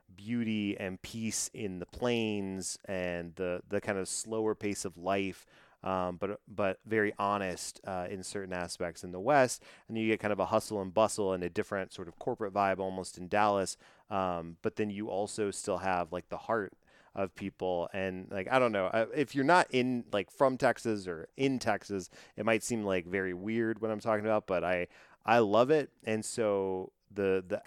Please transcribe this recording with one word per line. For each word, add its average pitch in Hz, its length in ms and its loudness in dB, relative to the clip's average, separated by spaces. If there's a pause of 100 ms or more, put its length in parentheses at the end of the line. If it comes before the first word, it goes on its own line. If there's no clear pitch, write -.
(160)
beauty 107 640 -2
and 95 240 -6
peace - 500 -4
in 98 240 -6
the 87 80 -8
plains 104 1000 -2
and 87 500 -4
the, 90 340 -2
the 101 100 -2
kind 98 200 -2
of 92 80 -4
slower 110 480 -2
pace 104 300 -4
of 87 120 -10
life, 95 480 -2 (380)
um, 92 340 -2
but, 101 300 -6
but 98 400 -2
very 107 320 2
honest, 101 640 0
uh, 90 240 -4
in 98 140 -8
certain 95 300 -8
aspects 87 500 -6
in 90 80 -10
the 90 80 -8
West. 127 440 4 (240)
And 113 80 -8
you 110 120 0
get 110 120 2
kind 104 140 0
of 95 60 2
a 90 80 2
hustle 104 340 2
and 95 100 -6
bustle 101 420 2
and 90 100 -2
a 87 60 -2
different 98 440 -4
sort 90 140 -12
of 87 100 -16
corporate 110 380 -4
vibe 98 240 4
almost 95 400 -4
in 90 80 -8
Dallas. 101 500 4 (320)
Um, 87 520 -2
but 107 140 -4
then 107 140 0
you 104 200 -6
also 101 420 -2
still 92 280 -2
have, 87 320 0
like, 87 180 -6
the 87 80 -8
heart 110 360 -2 (400)
of 98 220 -4
people. 92 580 -4
And, 92 380 -4
like, 95 200 -6
I 131 60 4
don't 123 140 4
know, 98 160 2
uh, 113 180 2 (100)
if 139 200 -2
you're 139 80 2
not 170 260 6
in, 127 420 0
like, 101 200 -2
from 131 260 2
Texas 113 500 0
or 82 200 -8 (100)
in 135 220 0
Texas, 101 500 -2 (260)
it 107 100 -6
might 110 180 4
seem, 113 200 -2
like, 92 220 0
very 92 300 -2
weird 110 440 -2
what 110 120 -2
I'm 107 80 -4
talking 107 260 0
about, 107 220 2
but 87 160 2
I, 90 240 0 (360)
I 117 160 6
love 113 300 6
it. 151 220 2 (120)
And 110 220 -2
so 98 680 0 (180)
the, 95 360 2
the 98 200 -4